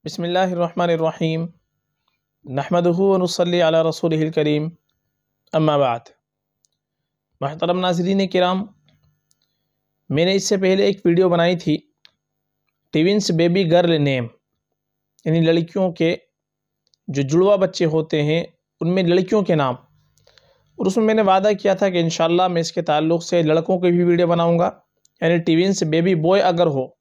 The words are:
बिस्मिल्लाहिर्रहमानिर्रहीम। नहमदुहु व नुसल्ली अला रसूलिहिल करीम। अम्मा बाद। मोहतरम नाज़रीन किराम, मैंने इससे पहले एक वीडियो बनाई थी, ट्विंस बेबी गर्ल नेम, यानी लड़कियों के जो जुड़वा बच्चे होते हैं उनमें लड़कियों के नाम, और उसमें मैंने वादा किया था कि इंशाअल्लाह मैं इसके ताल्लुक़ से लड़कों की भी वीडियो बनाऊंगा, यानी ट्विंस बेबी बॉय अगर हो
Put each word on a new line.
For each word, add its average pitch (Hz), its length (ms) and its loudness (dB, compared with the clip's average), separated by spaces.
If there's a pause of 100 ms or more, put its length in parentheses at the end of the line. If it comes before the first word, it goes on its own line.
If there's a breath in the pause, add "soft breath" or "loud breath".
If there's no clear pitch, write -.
बिस्मिल्लाहिर्रहमानिर्रहीम। 170 1400 -2 (960)
नहमदुहु 175 600 -2
व 196 120 2
नुसल्ली 175 440 -2
अला 160 200 2
रसूलिहिल 160 500 -2
करीम। 151 380 -2 (840)
अम्मा 156 240 2
बाद। 123 320 -2 (1300)
मोहतरम 170 380 -4
नाज़रीन 185 480 0
किराम, 185 360 0 (1500)
मैंने 170 260 0
इससे 196 240 -2
पहले 190 280 2
एक 196 180 -2
वीडियो 175 240 2
बनाई 175 280 2
थी, 156 180 -2 (1160)
ट्विंस 190 400 0
बेबी 175 320 2
गर्ल 170 340 2
नेम, 131 280 -2 (960)
यानी 165 160 0
लड़कियों 165 520 0
के 165 160 -2 (1000)
जो 139 180 -4
जुड़वा 185 320 2
बच्चे 185 300 -2
होते 156 360 -2
हैं 156 180 0 (400)
उनमें 180 240 0
लड़कियों 185 380 2
के 175 140 0
नाम, 131 200 -2 (1000 soft breath)
और 185 100 -2
उसमें 220 180 0
मैंने 220 180 2
वादा 190 320 2
किया 196 220 0
था 196 120 0
कि 180 120 -2
इंशाअल्लाह 165 480 0
मैं 170 120 -2
इसके 165 220 -6
ताल्लुक़ 160 400 0
से 175 200 -2
लड़कों 165 360 0
की 180 120 2
भी 175 120 2
वीडियो 175 260 2
बनाऊंगा, 170 400 0 (520)
यानी 170 200 2
ट्विंस 175 440 2
बेबी 170 320 0
बॉय 180 260 2
अगर 175 260 2
हो 131 160 -4 (160)